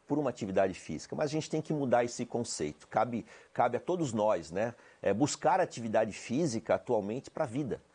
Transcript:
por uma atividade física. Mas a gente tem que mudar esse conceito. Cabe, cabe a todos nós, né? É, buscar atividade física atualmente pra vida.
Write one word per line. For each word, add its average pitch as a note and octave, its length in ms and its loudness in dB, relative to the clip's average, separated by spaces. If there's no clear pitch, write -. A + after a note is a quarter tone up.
por C#3+ 120 0
uma C#3 120 0
atividade G2 420 2
física. - 440 -8
Mas D#3 100 0
a C#3 60 -4
gente D#3 180 -2
tem D#3 100 0
que - 120 -2
mudar B2 320 4
esse A#2+ 200 -4
conceito. A2+ 640 -6
Cabe, A2+ 380 0
cabe A#2+ 240 2
a A2+ 40 -2
todos D#3+ 320 -2
nós, G2+ 400 2
né? A2 220 -2
É, G2 100 4
buscar D3+ 480 2
atividade A2 520 0
física A#2 640 0
atualmente G#2+ 540 -2
pra D#3 140 -2
vida. B2 380 -4